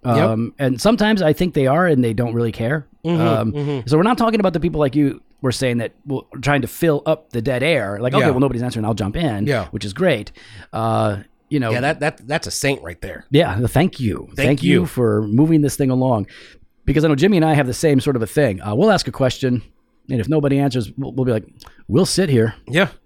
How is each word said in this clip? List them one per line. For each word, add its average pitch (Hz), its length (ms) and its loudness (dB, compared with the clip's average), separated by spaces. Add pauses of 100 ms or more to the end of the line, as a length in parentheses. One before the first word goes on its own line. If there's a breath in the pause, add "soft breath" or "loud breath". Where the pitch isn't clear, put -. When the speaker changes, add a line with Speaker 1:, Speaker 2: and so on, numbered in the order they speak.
Speaker 1:
Yep. 120 120 2
Speaker 2:
Um, 113 400 0
and 127 240 -2
sometimes 208 400 2
I 156 120 4
think 175 220 -2
they 135 120 2
are 156 200 2
and 139 160 4
they 113 100 0
don't 117 200 -2
really 117 180 0
care. 131 360 -4 (180)
Speaker 1:
Mm-hmm, 165 160 0
Speaker 2:
Um, 110 300 0
Speaker 1:
mm-hmm. 143 360 -6
Speaker 2:
so 147 100 4
we're 170 60 6
not 233 140 2
talking 226 220 2
about 190 140 0
the 165 60 -2
people 156 200 -2
like 139 160 0
you 143 260 0 (200)
were 131 100 0
saying 120 280 -2
that, 110 140 -8 (120)
well, 131 220 -6 (140)
trying 139 200 0
to 120 60 -4
fill 156 380 0
up - 260 -2
the 117 100 -4
dead 123 220 -2
air. 110 360 0
Like, 123 140 -2
okay, 139 120 2
Speaker 1:
Yeah. - 60 4
Speaker 2:
well, 127 80 0
nobody's 123 240 0
answering. 120 220 -4
I'll 113 100 0
jump 101 200 -4
in, 120 300 -2
Speaker 1:
Yeah. 117 260 -2
Speaker 2:
which 107 140 -8
is 101 80 -8
great. 151 380 -2 (400 loud breath)
Uh, 110 460 0 (320)
you 147 100 -2
know. 117 120 -2
Speaker 1:
Yeah, 120 100 -2
that, 147 180 -2
that, 147 280 -6
that's 151 200 -4
a - 40 -10
saint 139 300 -4
right 85 200 -12
there. - 300 -12
Speaker 2:
Yeah, 131 360 2
thank 151 320 0
you. 104 260 -4 (100)
Speaker 1:
Thank - 20 -12
Speaker 2:
Thank 135 260 2
you 180 180 4
Speaker 1:
you. 175 40 -2
Speaker 2:
for 110 420 0
moving 151 340 4
this 143 140 0
thing 135 160 0
along. 127 360 0 (580 loud breath)
Because 147 180 2
I 165 40 4
know 151 80 4
Jimmy 180 220 4
and 160 80 4
I 160 100 2
have 139 120 2
the 123 60 -4
same 147 260 2
sort 139 160 -2
of 117 60 0
a 110 60 -4
thing. 113 340 0
Uh, 104 140 -6
we'll 196 160 4
ask 175 160 0
a 123 40 -8
question, 127 500 0 (480)
and 131 100 -2
if 104 100 -4
nobody 143 300 2
answers, 127 380 -2
we'll, 135 160 -8
we'll 131 120 -2
be 123 60 0
like, 110 140 -2 (420 loud breath)
"We'll 147 200 2
sit 185 220 0
here. 113 260 2 (120)
Speaker 1:
Yeah. 165 220 0 (160)